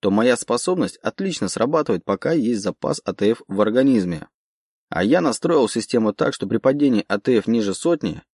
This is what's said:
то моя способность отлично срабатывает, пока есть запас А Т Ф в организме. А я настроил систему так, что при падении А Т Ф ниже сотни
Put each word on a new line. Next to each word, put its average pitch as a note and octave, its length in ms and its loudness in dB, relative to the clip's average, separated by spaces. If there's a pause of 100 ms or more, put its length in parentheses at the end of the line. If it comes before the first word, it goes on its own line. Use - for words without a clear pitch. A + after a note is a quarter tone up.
то G2+ 60 2
моя A#2 260 4
способность B2 600 -2
отлично F#3 500 -4
срабатывает, B2 560 -2
пока G2 280 -2
есть A#2+ 280 0
запас - 460 -4
А F#2+ 80 -4
Т G#2 160 2
Ф A#2 180 -2
в G2 140 -6
организме. G#2+ 680 2 (640)
А F2 120 -2
я D3 200 2
настроил C3+ 440 0
систему A2+ 460 -2
так, - 220 -2
что - 120 -8
при A2+ 120 -2
падении C3+ 500 2
А G#2 100 0
Т B2 200 2
Ф G2 80 -2
ниже A2+ 260 0
сотни D#3 480 -2 (140)